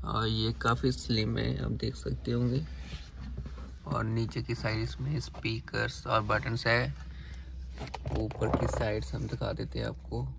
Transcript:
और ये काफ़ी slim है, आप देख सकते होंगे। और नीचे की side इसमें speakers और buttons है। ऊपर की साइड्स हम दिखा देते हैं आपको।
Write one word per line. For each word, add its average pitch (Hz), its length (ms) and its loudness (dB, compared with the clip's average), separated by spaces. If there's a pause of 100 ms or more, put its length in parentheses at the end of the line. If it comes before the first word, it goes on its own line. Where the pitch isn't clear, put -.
और 110 220 2
ये 110 240 2 (100)
काफ़ी 120 300 4
slim 113 460 2
है, 120 260 2
आप - 100 0
देख - 220 -2
सकते - 360 -2
होंगे। 123 320 2 (1200)
और 120 160 0
नीचे 113 380 0
की 117 140 -2
side 110 240 0
इसमें 127 400 0
speakers 113 880 -2
और 113 160 6
buttons 110 440 2
है। 120 260 6 (1200)
ऊपर 110 400 2
की 120 100 4
साइड्स 110 460 0
हम 117 140 -2
दिखा 107 260 0
देते 113 260 -4
हैं 113 60 0
आपको। 120 420 -4 (120)